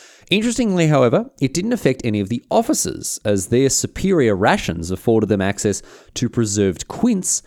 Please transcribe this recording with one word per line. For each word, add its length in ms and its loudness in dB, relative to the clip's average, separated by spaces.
Interestingly, 560 0
however, 420 2
it 120 -2
didn't 200 -2
affect 320 0
any 160 0
of 80 -2
the 240 -6
officers, 720 -2
as 240 0
their 200 4
superior 680 0
rations 560 0
afforded 360 2
them 140 2
access 400 -2
to 140 -4
preserved 580 -2
quince, 600 -2